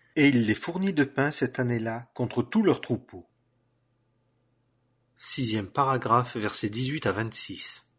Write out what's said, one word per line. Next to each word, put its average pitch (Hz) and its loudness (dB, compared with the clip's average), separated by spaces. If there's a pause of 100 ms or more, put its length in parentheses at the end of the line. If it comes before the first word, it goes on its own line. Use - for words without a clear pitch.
(160)
et 143 6
il 120 6
les 107 2
fournit 185 -2
de 151 4
pain 143 0
cette - -4
année-là 120 -2
contre 120 -2
tous 220 0
leurs 175 4
troupeaux. - -6 (1900)
Sixième 110 -4
paragraphe, 123 2
versets 107 -2
dix-huit 131 -4
à 98 2
vingt-six. - -6